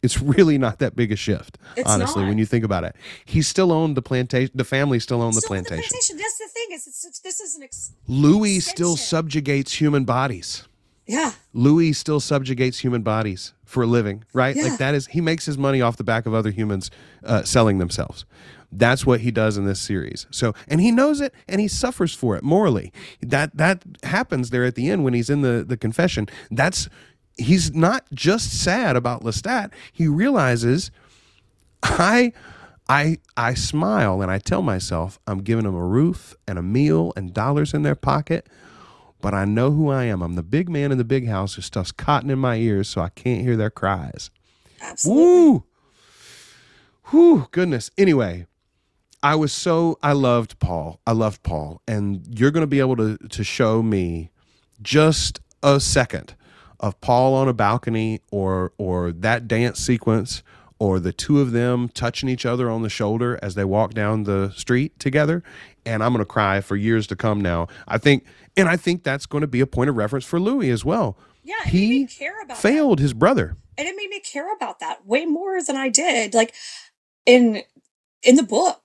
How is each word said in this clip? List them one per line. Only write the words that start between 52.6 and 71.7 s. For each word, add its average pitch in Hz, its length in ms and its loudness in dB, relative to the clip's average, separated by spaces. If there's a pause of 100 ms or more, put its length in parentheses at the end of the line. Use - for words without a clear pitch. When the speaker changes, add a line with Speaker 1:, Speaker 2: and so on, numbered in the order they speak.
Speaker 1:
be 139 140 0
able 131 160 0
to, 110 200 0
to - 280 -8
show 113 380 2
me 87 480 -2 (520)
just 151 580 2 (220)
a 139 180 6
second - 540 -2 (460)
of 104 200 -4
Paul 127 340 2
on 135 140 2
a 127 40 0
balcony 110 680 0 (100)
or, 95 480 -2
or 90 320 -2
that 110 380 -2
dance 117 320 0
sequence 113 600 -2 (360)
or 95 220 0
the 87 120 -4
two - 280 0
of 127 100 0
them 120 380 0
touching 123 400 -6
each 127 180 -4
other 123 240 -2
on 113 120 -4
the 110 60 -4
shoulder 113 540 -2
as 95 140 -6
they 101 80 -2
walk 101 300 0
down 107 300 -2
the 98 300 0
street 127 460 -2
together. 151 420 0 (420)
And 110 200 -2
I'm 123 80 2
gonna 110 120 2
cry 101 360 2
for 98 160 -4
years 110 320 0
to 95 80 -6
come 104 240 0
now. 85 260 0 (220)
I - 100 -2
think, 143 260 4 (320)
and 190 120 4
I 175 80 2
think 175 260 -2
that's 139 240 -4
gonna 147 220 -4
be 123 120 0
a 135 60 4
point 127 240 -2
of 127 60 -2
reference 110 300 -2
for 170 120 -2
Louis 208 320 0
as 117 140 -2
well. 160 320 -2 (260)
Speaker 2:
Yeah, 359 200 -12
it - 20 -10
made - 80 -2